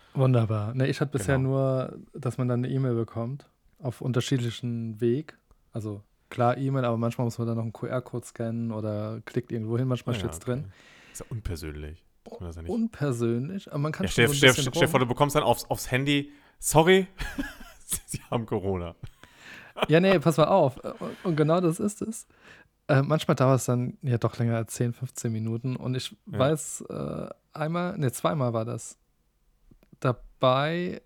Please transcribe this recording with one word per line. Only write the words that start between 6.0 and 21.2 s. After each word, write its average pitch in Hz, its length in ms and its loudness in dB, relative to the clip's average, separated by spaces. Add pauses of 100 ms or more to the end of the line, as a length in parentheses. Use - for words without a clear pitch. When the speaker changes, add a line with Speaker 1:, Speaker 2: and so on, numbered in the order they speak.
Speaker 1:
klar 123 300 2
E-Mail, 135 260 0
aber 117 140 0
manchmal 117 260 -2
muss 117 140 -2
man 117 80 -2
dann 113 100 -2
noch 113 60 -2
einen 113 100 -6
Q-R-Code 123 540 -6
scannen 117 440 -6
oder 107 540 -4
klickt - 260 -4
irgendwo 113 280 -2
hin, 131 100 0
manchmal 120 280 -2
Speaker 2:
Ja, - 40 -2
Speaker 1:
steht's 82 160 -4
Speaker 2:
okay. 90 80 -14
Speaker 1:
drin. 123 280 -6 (400)
Speaker 2:
Ist - 80 -14
ja - 100 -12
unpersönlich. 76 760 -8 (240)
Muss 226 120 -16
man 87 100 -10
das 80 60 -12
ja 82 60 -14
nicht 82 80 -8
Speaker 1:
Unpersönlich, 147 1000 -2
aber 151 80 -6
man 151 140 -2
kann 190 120 -6
Speaker 2:
Ja, 185 40 0
Speaker 1:
schon - 40 -2
Speaker 2:
stell, - 140 6
Speaker 1:
so 143 60 4
ein 143 40 0
Speaker 2:
stell, 139 140 8
Speaker 1:
bisschen 127 240 2
Speaker 2:
stell 170 80 4
dir - 80 6
vor, 139 100 4
Speaker 1:
rum- 127 80 2
Speaker 2:
du 123 60 0
bekommst 143 220 2
dann 143 60 2
aufs, 117 280 2
aufs - 200 -4
Handy, 143 400 0 (280)
„Sorry, 185 480 6 (460)
<laughs> - 340 -20 (200)
Sie - 140 -10 (100)
haben 120 140 -2
Corona.“ 92 500 -2 (960)
Speaker 1:
Ja, 151 120 8
nee, 190 180 6
pass 151 180 2
mal 156 120 6
auf. 170 280 6
Und, - 480 -10